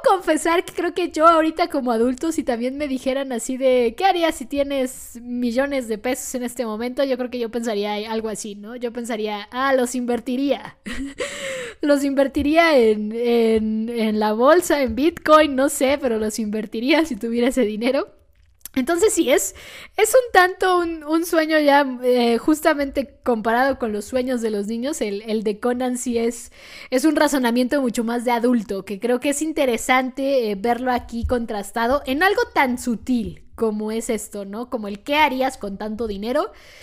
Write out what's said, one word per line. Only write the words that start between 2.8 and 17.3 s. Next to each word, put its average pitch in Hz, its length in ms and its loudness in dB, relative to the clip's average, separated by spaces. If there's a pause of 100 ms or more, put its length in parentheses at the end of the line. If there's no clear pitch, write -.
dijeran 262 440 -4
así 247 260 -6
de, 247 400 2
"¿qué 370 80 -2
harías 339 300 2
si 247 100 -12
tienes 277 760 -4
millones 247 680 -2
de 220 100 -4
pesos 254 380 -6
en 247 80 -4
este 240 220 -6
momento?", 240 380 -4
yo 262 140 0
creo 247 140 -6
que 247 80 -6
yo 226 100 -4
pensaría 208 460 -4 (160)
algo 220 180 -4
así, 202 260 -8
¿no? 208 200 -14
Yo 240 180 -6
pensaría, 214 580 -6
"Ah, 269 220 0
los 247 220 0
invertiría". 247 880 -2
<laughs> 508 960 -8
Los 285 220 4
invertiría 285 760 2
en, 214 340 4
en, 226 760 0
en 220 300 0
la 214 140 2
bolsa, 294 500 4
en 226 120 -2
Bitcoin, 302 600 4
no 262 120 2
sé, 277 320 2
pero 233 200 0
los 214 180 -2
invertiría 226 680 0
si 269 100 -6
tuviera 233 320 0